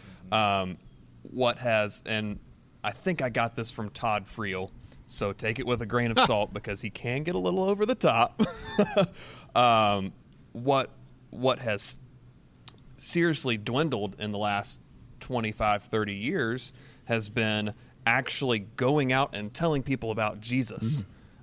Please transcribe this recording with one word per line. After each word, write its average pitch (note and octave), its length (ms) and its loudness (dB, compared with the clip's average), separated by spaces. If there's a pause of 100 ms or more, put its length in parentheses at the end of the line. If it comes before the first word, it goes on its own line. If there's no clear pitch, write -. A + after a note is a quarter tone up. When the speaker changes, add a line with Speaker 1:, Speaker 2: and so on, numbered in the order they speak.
(300)
Speaker 1:
Mm-hmm. G2+ 40 0
Speaker 2:
Um, G2 440 2 (440)
what A#2+ 360 0
has, A2 480 0
and G#2+ 320 -2 (460)
I G#2 80 -2
think F3+ 280 -2
I B2+ 100 -2
got A#2 260 0
this A#2 160 -4
from G#2+ 180 -8
Todd G#2 360 -2
Friel, F#2+ 440 -6 (380)
so G2+ 240 -2
take A2+ 260 -4
it B2 80 -4
with A#2+ 160 0
a A2+ 40 -6
grain A#2 260 2
of A2 60 0
Speaker 1:
<laughs> B3 80 6
Speaker 2:
salt G#2+ 280 2
because G2+ 280 -6
he A2 80 -6
can C3 340 -4
get F3 100 -2
a F#3 40 0
little F#3 260 0
over G3+ 200 0
the A#3+ 120 2
top. A#2 440 4 (380)
<laughs> G3+ 320 4 (460)
Um, G#2+ 580 4 (360)
what, C3 400 0 (400)
what B2+ 300 0
has G#2+ 360 -4 (1000)
seriously D#3 600 0
dwindled A2 640 -2
in G#2+ 140 -4
the G2+ 60 -4
last G2+ 420 -2 (400)
twenty-five, G#2+ 640 0
thirty G#2 300 -2
years B2 580 -2 (320)
has A2+ 240 -2
been G#2+ 440 0 (320)
actually B2 540 2 (160)
going C3 380 2
out C3+ 200 2
and G#2 220 -6
telling D#3 300 0
people A#2+ 260 -2
about G#2+ 300 -2
Jesus. A#2+ 640 -2
Speaker 1:
Mm. - 20 -6 (380)